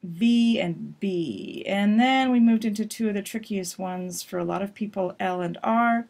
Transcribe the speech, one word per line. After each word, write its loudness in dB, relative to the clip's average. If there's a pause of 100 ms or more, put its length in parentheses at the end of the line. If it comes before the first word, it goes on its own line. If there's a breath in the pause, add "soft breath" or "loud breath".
V 2
and -4
B. -4
And 2
then 4
we 4
moved 6
into -2
two -4
of 0
the -2
trickiest -8
ones -6
for -8
a -2
lot -2
of -6
people, -4
L -2
and -4
R. 2